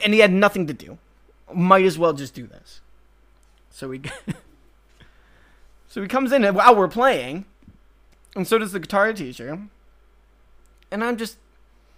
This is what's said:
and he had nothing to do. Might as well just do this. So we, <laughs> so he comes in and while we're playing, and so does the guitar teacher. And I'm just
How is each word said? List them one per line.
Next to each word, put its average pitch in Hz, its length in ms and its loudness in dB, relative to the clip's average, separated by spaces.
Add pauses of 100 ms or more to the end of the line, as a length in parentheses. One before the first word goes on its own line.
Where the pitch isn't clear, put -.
and 208 100 2
he 214 60 4
had 208 120 8
nothing 190 360 0
to 151 40 -10
do. - 260 -16 (540)
Might 185 320 4
as 165 140 0
well 165 140 0
just 139 200 -10
do 120 140 -16
this. - 340 -20 (880)
So - 180 -14
we, 131 140 -12 (920)
<laughs> - 920 -20
so - 120 -10
he 196 60 -6
comes 254 240 -2
in 262 140 4
and 202 100 2
while 214 220 6
we're 190 100 2
playing, 185 580 -2 (920)
and 185 100 -4
so 226 100 0
does 220 140 -2
the 190 80 -8
guitar 202 340 0
teacher. 143 460 -12 (1300)
And 208 100 -6
I'm 240 140 -4
just 220 220 -12 (600)